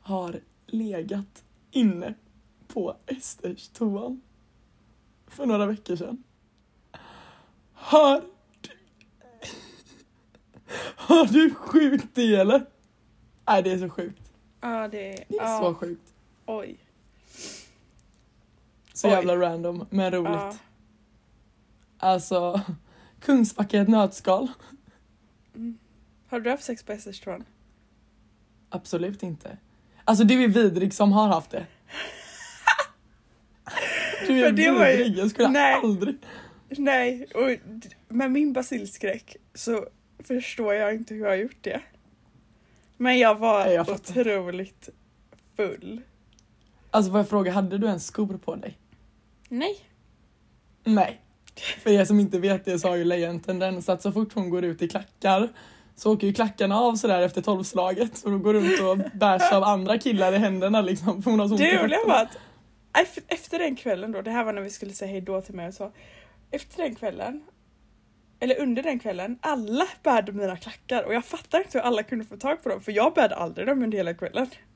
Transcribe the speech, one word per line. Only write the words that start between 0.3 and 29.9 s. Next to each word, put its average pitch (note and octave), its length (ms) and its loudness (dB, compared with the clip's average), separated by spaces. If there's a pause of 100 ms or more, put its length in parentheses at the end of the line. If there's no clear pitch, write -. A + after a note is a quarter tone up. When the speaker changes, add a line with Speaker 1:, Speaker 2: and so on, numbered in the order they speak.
Speaker 1:
legat G3+ 760 -8 (260)
inne G#3+ 440 0 (540)
på - 280 -6 (100)
Esters - 640 -10
toan A#3 520 -6 (1040)
för - 200 -8
några G#3 200 0
veckor G#3 300 -6
sedan. F3 260 -10 (1500)
Har D4 500 6 (380)
du, - 160 -20
<laughs> - 1900 -20 (280)
har - 300 6
du D4+ 280 4
sjukt C#4+ 600 -2
det, A#3 200 2
eller? G#3+ 320 4 (800)
Nej, G#3 160 4
det F#3 100 -2
är F#3 60 -4
så F3+ 100 -6
sjukt. - 340 -12 (380)
Speaker 2:
Ja, A3+ 280 -8
det G#3 200 -12
är, F#3+ 200 -16
Speaker 1:
Det G#3+ 100 -6
är A3 60 -6
Speaker 2:
ja. A3 180 -2
Speaker 1:
så F3 120 0
sjukt. - 380 -12 (340)
Speaker 2:
Oj. G#3+ 300 -10 (2250)
Speaker 1:
Så - 140 -2
Speaker 2:
Oj. G3 60 6
Speaker 1:
jävla F3+ 220 2
random, F3 540 -4
men F#3+ 200 0
roligt. F3+ 220 -2
Speaker 2:
Ja. G3+ 220 -6 (1400)
Speaker 1:
Alltså, F3+ 640 0 (300)
<laughs> - 300 -20
Kungsbacka A3 560 2
i G3+ 40 6
ett G3+ 80 4
nötskal. G#3 600 2 (1040)
Speaker 2:
Mm. A3+ 240 -12 (500)
Har B3 120 -6
du A#3 100 -2
haft C#4 140 -4
sex A#3+ 180 -8
på - 100 -12
Esters G#3 280 -14
toan? F#3+ 240 -12 (1200)
Speaker 1:
Absolut F#3 540 -6
inte. E3+ 340 -12 (500)